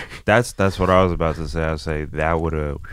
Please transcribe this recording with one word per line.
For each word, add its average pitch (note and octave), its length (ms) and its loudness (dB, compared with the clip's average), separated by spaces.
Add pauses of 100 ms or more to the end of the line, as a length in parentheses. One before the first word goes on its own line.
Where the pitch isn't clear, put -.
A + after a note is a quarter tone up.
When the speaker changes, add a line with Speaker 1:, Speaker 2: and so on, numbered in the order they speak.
Speaker 1:
<laughs> - 160 -18
Speaker 2:
That's, A2+ 280 4
that's G2 260 0
what F2+ 100 2
I F#2 140 6
was F2+ 100 2
about D#2+ 220 -2
to D#2+ 120 -6
say. D#2+ 160 -4
I D#2+ 140 -2
say D2+ 280 -6
that D#2 360 0
would've D2+ 360 -4 (160)